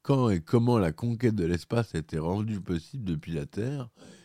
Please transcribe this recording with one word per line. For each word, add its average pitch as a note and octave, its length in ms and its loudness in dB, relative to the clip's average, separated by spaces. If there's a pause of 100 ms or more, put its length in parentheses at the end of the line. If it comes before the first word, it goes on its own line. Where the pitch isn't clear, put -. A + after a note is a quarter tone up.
quand C3 260 2
et F#2 120 2
comment A#2 380 4
la F2 120 2
conquête A2+ 460 0
de F2+ 80 0
l'espace F2 500 -2
a E2 40 -2
été D#2+ 200 -6
rendue G2+ 420 -2
possible F#2 440 -6
depuis D#2+ 280 -4
la D2 140 -4
Terre, B2 420 -6 (360)